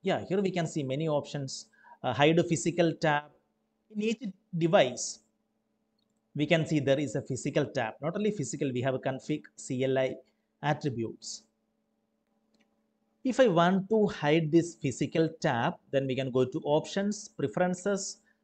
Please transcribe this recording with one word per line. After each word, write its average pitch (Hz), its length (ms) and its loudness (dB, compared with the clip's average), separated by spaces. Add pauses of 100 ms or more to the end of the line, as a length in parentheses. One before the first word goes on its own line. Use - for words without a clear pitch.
Yeah, 151 280 -2
here 196 120 0
we 190 80 0
can 170 160 -2
see 156 160 -4
many 139 280 -2
options. 143 560 -4 (360)
Uh, 127 120 -2
hide 156 340 6
physical 170 460 0
tab. 147 300 0 (720)
In 208 80 -4
each 226 220 -2 (340)
device, 160 640 2 (1160)
we 147 100 0
can 160 200 2
see 151 140 0
there 135 200 2
is 147 160 -4
a 139 60 -2
physical 143 440 -2
tab. 113 360 -4
Not 165 140 -4
only 208 160 0
physical, 143 400 -6
we 123 100 -4
have 131 140 0
a 120 40 -6
config 143 420 -6 (160)
C 127 260 -6
L 131 140 0
I 131 180 0 (480)
attributes. 139 800 -6 (1800)
If 262 160 2
I 254 80 8
want 185 400 4
to 214 180 4
hide 151 460 2
this 165 220 4
physical 160 520 0 (140)
tab, 139 320 0 (180)
then 135 160 0
we 131 80 -2
can 131 160 -4
go 127 140 4
to 151 180 -6
options, 175 640 -2
preferences, 180 920 -4 (240)